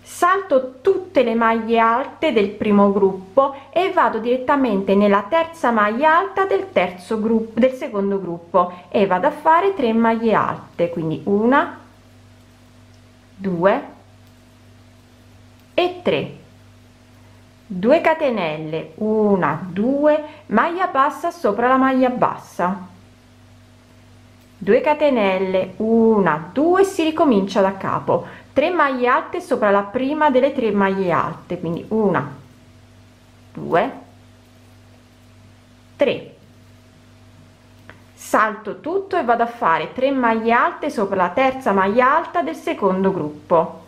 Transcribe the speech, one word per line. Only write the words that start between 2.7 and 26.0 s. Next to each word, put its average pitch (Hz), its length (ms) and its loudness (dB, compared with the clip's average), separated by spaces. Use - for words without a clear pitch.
gruppo 196 640 0
e 370 220 0
vado 233 260 2
direttamente 240 800 0
nella 202 340 4
terza 320 400 -2
maglia 233 480 2
alta 392 280 0
del 392 260 -2
terzo 185 480 -2
gruppo, 220 400 -2
del 262 140 4
secondo 196 460 -4
gruppo, 180 540 -2
e 214 160 2
vado 185 220 0
a 302 40 2
fare 339 440 2
tre 233 180 0
maglie 226 400 2
alte, 170 560 -2
quindi 160 360 -6
una, 240 600 0
due 190 440 0
e 359 280 0
tre, 139 360 -2
due 226 340 2
catenelle, 185 920 -2
una, 202 640 0
due, 277 540 0
maglia 339 400 -2
bassa 294 420 -2
sopra 233 380 -2
la 262 100 2
maglia 262 320 2
bassa, - 800 -4
due 208 240 4
catenelle, 196 960 0
una, 214 760 2